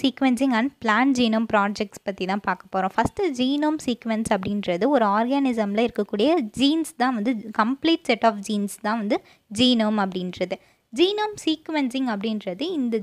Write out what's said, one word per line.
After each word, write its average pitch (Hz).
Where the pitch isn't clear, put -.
sequencing 269
and 262
plant 226
genome 226
projects 202
பத்தி 196
தான் 202
பார்க்க 185
போறோம். 190
ஃபஸ்ட்டு 240
genome 294
sequence 226
அப்படின்றது 196
ஒரு 226
ஆர்கானிசம்ல 233
இருக்கக்கூடிய 214
ஜீன்ஸ் 294
தான் 254
வந்து, 214
complete 277
set 226
of 214
genes 202
தான் 220
வந்து 214
genome 220
அப்படின்றது. 185
genome 415
sequencing 285
அப்படின்றது 208
இந்த 233